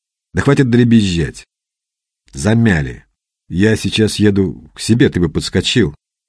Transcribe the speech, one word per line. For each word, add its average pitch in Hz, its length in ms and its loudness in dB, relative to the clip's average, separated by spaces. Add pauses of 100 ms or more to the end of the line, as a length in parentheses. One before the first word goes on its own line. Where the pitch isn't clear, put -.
(340)
Да - 80 -4
хватит 139 280 2
дребезжать. 113 760 2 (880)
Замяли. 82 720 -2 (440)
Я 104 260 0
сейчас 104 400 -2
еду 98 580 0
к - 60 -20
себе, 120 300 2
ты - 100 -4
бы 82 100 0
подскочил. 87 640 -2 (360)